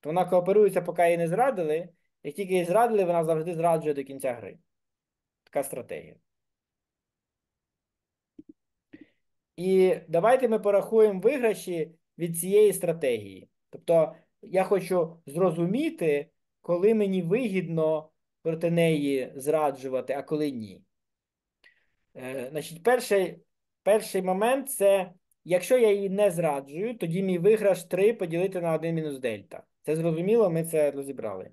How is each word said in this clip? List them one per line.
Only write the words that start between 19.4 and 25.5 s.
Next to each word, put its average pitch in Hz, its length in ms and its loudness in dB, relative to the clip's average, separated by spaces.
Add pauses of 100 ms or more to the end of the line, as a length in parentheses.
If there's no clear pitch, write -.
а 135 100 -4
коли 151 280 -4
ні. 107 320 -12 (1300)
Е, 131 340 -10
значить, 151 320 -12
перший, 202 560 0 (440)
перший 202 400 0
момент — 226 480 -2
це, 196 420 2 (320)
якщо 180 340 2